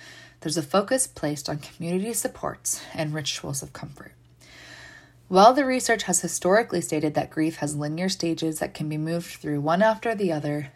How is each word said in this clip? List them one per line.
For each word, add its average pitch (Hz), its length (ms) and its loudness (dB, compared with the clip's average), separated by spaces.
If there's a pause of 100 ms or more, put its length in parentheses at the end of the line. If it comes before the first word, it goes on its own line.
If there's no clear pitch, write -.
(420)
There's 160 160 -2
a 160 60 0
focus 202 440 2
placed 147 420 -6
on 151 100 -6
community 185 540 -4
supports - 680 -6 (120)
and 151 200 -2
rituals 143 500 -6
of 147 100 -14
comfort. - 380 -16 (1160)
While 196 260 10
the 277 120 4
research 247 380 0
has - 180 0
historically 180 600 2
stated 151 320 -2
that 147 160 -2
grief 160 280 -2
has 147 180 -4
linear 156 340 -2
stages 160 500 -2
that - 140 -4
can 151 160 -6
be 151 80 -4
moved 165 300 -4
through 147 340 -4
one 160 200 2
after 220 320 2
the 202 180 0
other 147 440 -4